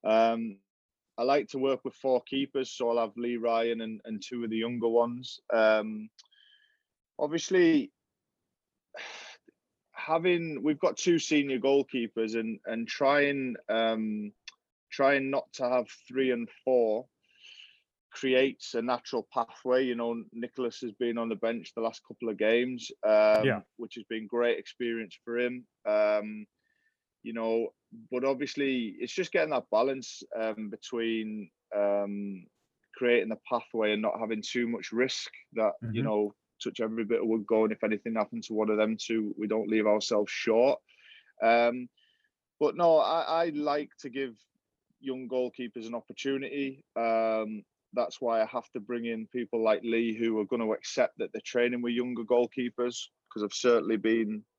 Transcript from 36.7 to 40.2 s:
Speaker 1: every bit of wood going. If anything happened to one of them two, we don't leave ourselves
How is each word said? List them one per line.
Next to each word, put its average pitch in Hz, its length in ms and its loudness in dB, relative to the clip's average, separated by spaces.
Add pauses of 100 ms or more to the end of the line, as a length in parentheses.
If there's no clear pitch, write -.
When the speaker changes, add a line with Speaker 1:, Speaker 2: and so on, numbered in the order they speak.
Speaker 1:
every 113 240 -2
bit 113 160 0
of 104 60 0
wood 110 200 0
going. 110 260 2
If - 100 -6
anything 110 320 -2
happened 110 300 -4
to 113 100 -8
one 107 160 0
of 107 60 2
them 110 200 2
two, 110 400 -4
we 107 120 -4
don't 110 200 -2
leave 107 200 2
ourselves 104 420 2